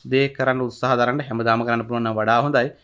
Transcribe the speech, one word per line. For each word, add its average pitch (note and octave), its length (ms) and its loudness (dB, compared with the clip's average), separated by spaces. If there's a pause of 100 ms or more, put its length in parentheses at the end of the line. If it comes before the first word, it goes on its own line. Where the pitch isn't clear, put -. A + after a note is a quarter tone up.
දේ C3 260 0
කරන්න C3 320 -2
උත්සාහ B2+ 360 -2
දරන්න B2 240 0
හැමදාම A#2 440 0
කරන්න A#2 200 0
පුළුවන් A#2 200 -4
නම් A2+ 120 -2
වඩා A2 260 4
හොඳයි. C#3 260 2 (160)